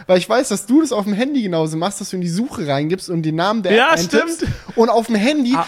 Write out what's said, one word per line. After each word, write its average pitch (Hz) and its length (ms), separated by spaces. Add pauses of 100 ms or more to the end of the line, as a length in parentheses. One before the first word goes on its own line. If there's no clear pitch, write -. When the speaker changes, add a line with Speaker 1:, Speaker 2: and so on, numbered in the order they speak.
Speaker 1:
Weil 185 100
ich 175 100
weiß, 226 220
dass 196 160
du 277 160
das 311 120
auf 202 120
dem 208 80
Handy 254 300
genauso 160 340
machst, 180 240
dass 202 80
du 190 80
in 185 60
die 175 80
Suche 208 360
reingibst 151 440
und 165 120
den 156 140
Namen 202 260
der 185 100
Speaker 2:
Ja, 262 200
Speaker 1:
App 320 60
eintippst. 254 400
Speaker 2:
stimmt. - 140 (240)
Speaker 1:
Und 226 120
auf 220 200
dem 226 80
Handy 247 380
Speaker 2:
Ah. 339 140